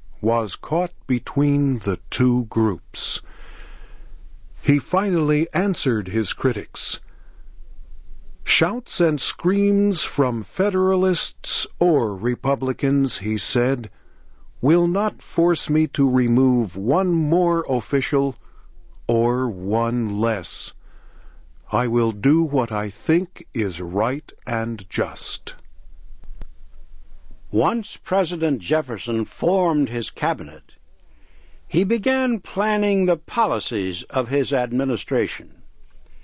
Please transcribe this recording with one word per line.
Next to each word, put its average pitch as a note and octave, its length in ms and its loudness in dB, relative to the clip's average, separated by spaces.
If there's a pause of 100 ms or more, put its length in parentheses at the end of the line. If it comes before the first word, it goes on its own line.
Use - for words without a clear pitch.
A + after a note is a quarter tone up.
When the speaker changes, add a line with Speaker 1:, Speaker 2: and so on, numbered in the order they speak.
(220)
Speaker 1:
was A2+ 340 2
caught E3+ 380 -2 (140)
between C#3 720 2
the F#2+ 180 -2 (140)
two B2 340 4
groups. - 800 -2 (1400)
He C#3+ 160 4
finally E3 800 2
answered B2+ 520 0
his G#2+ 260 0
critics. - 640 -2 (1500)
"Shouts G#3 480 0
and D#3 220 4
screams G3+ 840 2
from B2 380 0
Federalists F#3 1300 0 (100)
or C3+ 380 4
Republicans," C3 1040 0
he G#2+ 180 -2
said, B2 540 0 (680)
"will E3+ 280 6
not G3+ 340 0
force E3+ 480 2
me D#3 200 4
to C#3 200 4
remove B2 680 4
one D#3 380 2
more E3+ 560 2
official C#3 640 0 (680)
or A#2+ 420 4
one G#2+ 720 0
less. G#2+ 540 -2 (960)
I A#2 160 2
will A#2 240 4
do C3 300 4
what C3+ 300 0
I G#2+ 180 -2
think - 640 -2
is G2+ 260 -2
right G#2 540 -2 (140)
and A2+ 420 -2
just." - 640 -4 (2000)
Speaker 2:
Once F#3 460 0
President D#3+ 640 0
Jefferson A#2 640 -2
formed E3 640 2
his A#2 200 -4
cabinet, F#2+ 640 -4 (920)
he F3 160 2
began A#3 560 0
planning G#3 640 2
the F3 120 4
policies G#2+ 920 0
of B2+ 180 0
his C3 240 0
administration. B2 1040 0 (720)